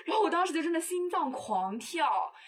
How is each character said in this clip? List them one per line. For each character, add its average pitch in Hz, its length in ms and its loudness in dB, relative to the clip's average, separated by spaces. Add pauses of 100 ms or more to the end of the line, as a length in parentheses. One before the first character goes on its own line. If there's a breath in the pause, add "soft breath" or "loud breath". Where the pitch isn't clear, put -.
然 370 100 0
后 440 60 4
我 349 80 4
当 339 160 4
时 349 60 -2
就 311 100 0
真 339 100 0
的 330 80 2
心 359 300 -2
脏 349 220 0
狂 196 440 -2
跳， 247 560 0 (160 soft breath)